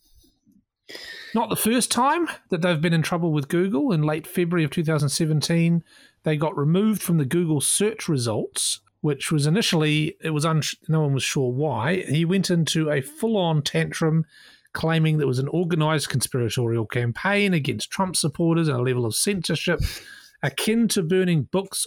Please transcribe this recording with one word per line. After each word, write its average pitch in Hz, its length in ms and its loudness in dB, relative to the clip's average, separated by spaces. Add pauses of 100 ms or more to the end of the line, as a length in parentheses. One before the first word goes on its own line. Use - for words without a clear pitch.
(1400)
not 220 140 0
the 175 60 -2
first 233 360 2
time 302 360 2 (220)
that 170 120 -2
they've 175 200 2
been 170 120 2
in 165 80 4
trouble 165 300 0
with 151 160 0
Google. 208 440 2
In 160 100 2
late 156 240 -2
February 175 380 0
of 147 80 0
two 175 120 0
thousand 151 260 0
seventeen, 165 720 2 (400)
they 156 140 0
got 151 200 -2
removed 180 440 2
from 170 160 0
the 147 80 2
Google 156 360 0
search - 480 -2
results, 123 720 -2 (220)
which 147 300 -2
was 147 140 2
initially, 156 760 0
it 165 100 -4
was 151 140 0
uns-, 160 300 0 (120)
no 160 140 2
one 143 120 0
was 131 100 -2
sure 131 280 0
why. 139 520 -2
He 156 220 0
went 185 240 0
into 160 400 0
a 147 120 0
full-on 175 600 0
tantrum, 160 640 0 (480)
claiming 160 440 2
there 147 100 2
was 127 120 0
an 139 100 -2
organised 156 600 0
conspiratorial 117 760 0
campaign 185 680 0
against 127 380 -2
Trump 190 240 -4
supporters 165 520 0
and 135 100 0
a 123 40 0
level 123 240 0
of 110 100 -2
censorship 180 640 -2 (600)
akin 220 460 0
to 196 160 0
burning 175 400 2
books - 440 -4